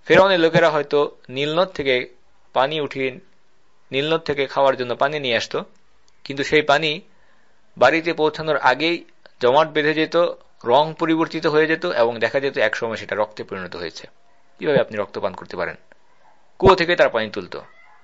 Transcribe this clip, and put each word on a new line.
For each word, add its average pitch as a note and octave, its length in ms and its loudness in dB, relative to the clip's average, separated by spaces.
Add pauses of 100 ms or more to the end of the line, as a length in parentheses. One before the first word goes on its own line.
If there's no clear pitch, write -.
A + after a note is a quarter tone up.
ফেরাউনের F3+ 340 4
লোকেরা E3 280 4
হয়তো D3 300 0 (300)
নীলনদ D3+ 420 -2
থেকে C3+ 240 -2 (600)
পানি C#3 260 0
উঠিয়ে, C3+ 280 -6 (840)
নীলনদ D3+ 320 -2
থেকে C#3 240 -2
খাওয়ার C3+ 300 2
জন্য B2 180 -6
পানি C#3 240 0
নিয়ে B2 180 0
আসতো, C#3 220 -4 (680)
কিন্তু C#3 180 -6
সেই D3+ 200 4
পানি D3+ 280 2 (840)
বাড়িতে D#3+ 360 4
পৌঁছানোর D#3 500 -2
আগেই C#3+ 320 2 (440)
জমাট C#3 320 4
বেঁধে D3+ 220 0
যেত, D#3 240 -2 (460)
রং C#3 300 4
পরিবর্তিত D#3+ 540 -2
হয়ে D3+ 200 2
যেত D#3+ 180 -2 (100)
এবং A#2 240 2
দেখা A2+ 200 -2
যেত C3+ 180 -4
একসময় A2 400 -2
সেটা G2+ 180 -10
রক্তে G#2+ 280 -4
পরিণত F#2 320 -12
হয়েছে। E2+ 300 -12 (560)
কিভাবে D3 200 2
আপনি A2+ 160 -6
রক্ত G2+ 220 -6
পান G2 160 -4
করতে F2 220 -16
পারেন? E2 200 -6 (800)
কুয়ো F#3+ 160 8
থেকে E3+ 200 0
তার D3+ 140 4
পানি A2 200 -2
তুলত, F#2 260 -12 (480)